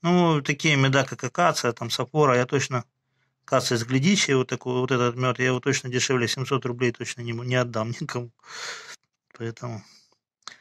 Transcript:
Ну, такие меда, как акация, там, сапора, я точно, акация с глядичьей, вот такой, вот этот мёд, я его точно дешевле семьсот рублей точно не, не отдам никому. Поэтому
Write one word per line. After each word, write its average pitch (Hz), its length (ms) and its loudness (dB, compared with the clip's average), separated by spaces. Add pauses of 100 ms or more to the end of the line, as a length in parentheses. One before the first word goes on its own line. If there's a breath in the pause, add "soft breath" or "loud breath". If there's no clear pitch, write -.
Ну, 170 400 4
такие 147 340 2
меда, 135 280 4
как - 200 -12
акация, 147 480 2
там, 117 180 -6
сапора, 135 460 2
я 127 100 2
точно, 135 380 -2 (600)
акация 127 320 2
с 117 80 -2
глядичьей, 135 520 2
вот 127 120 0
такой, - 320 -6
вот 127 100 -2
этот 120 260 0
мёд, 127 220 -2
я 127 80 0
его 127 140 0
точно 131 300 -2
дешевле 123 360 0
семьсот 131 380 -2
рублей 120 280 -2
точно - 300 -10
не, 117 100 -8
не 123 240 -4
отдам 117 340 -2
никому. 120 400 -8 (1040 loud breath)
Поэтому 113 460 -10 (800 loud breath)